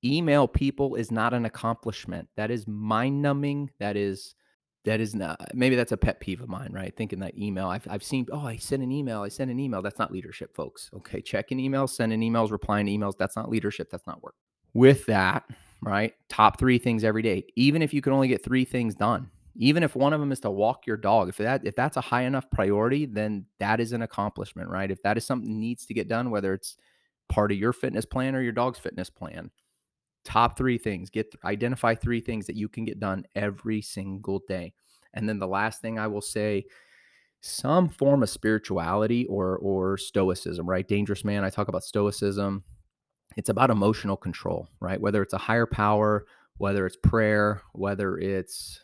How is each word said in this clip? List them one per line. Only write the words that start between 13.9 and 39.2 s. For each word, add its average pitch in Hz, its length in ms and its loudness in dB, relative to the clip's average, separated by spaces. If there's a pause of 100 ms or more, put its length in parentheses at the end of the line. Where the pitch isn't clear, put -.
that's - 160 -12
not 82 160 -14
work. - 120 -16 (400)
With 131 320 10
that, 95 380 2 (380)
right, 104 320 0 (140)
top - 300 6
three 127 200 6
things 117 260 2
every 110 180 2
day. 101 220 0 (100)
Even 143 260 6
if 151 140 0
you 143 80 0
can 135 100 2
only 135 140 4
get 127 160 2
three 127 220 2
things 117 320 -2
done, 110 340 0 (240)
even 147 300 4
if 147 100 0
one 139 180 4
of 156 60 0
them 143 140 0
is 127 80 -6
to 107 100 -2
walk 104 340 2
your 110 120 -2
dog, 104 320 4
if 92 80 -8
that, 123 280 0
if 104 120 -4
that's 135 200 0
a 127 40 0
high 120 220 0
enough 127 280 -2
priority, 110 560 2
then 107 400 -4 (140)
that 107 180 2
is 117 140 -2
an 117 100 -4
accomplishment, 101 680 -6
right? 95 220 -4
If 95 120 -4
that 104 140 2
is 113 80 -2
something 120 240 -4
that 110 120 -4
needs 117 260 -6
to 110 80 -10
get 110 140 -2
done, 117 220 -2
whether 98 240 0
it's - 220 -10 (520)
part 104 240 2
of 101 60 -2
your 113 140 0
fitness 117 320 -4
plan 131 300 -4
or 131 80 -2
your 120 100 -2
dog's 120 280 -2
fitness - 300 -10
plan, 82 400 -14 (720)
top 117 320 4
three 127 220 0
things. 95 320 -6
Get, 107 240 -4 (100)
identify 113 500 0
three 120 260 -2
things 110 260 -6
that - 100 -8
you 104 120 -4
can 113 160 -8
get 104 160 -8
done 95 240 -4 (100)
every 104 480 -2
single 98 680 -6
day. 90 240 -6 (420)
And 107 140 -2
then 107 100 -2
the 95 100 -4
last 101 340 -2
thing 113 160 -6
I 107 80 -2
will 104 140 -2
say, 104 440 -2 (760)
some 165 480 0
form 139 340 4
of 107 80 0
spirituality 107 960 0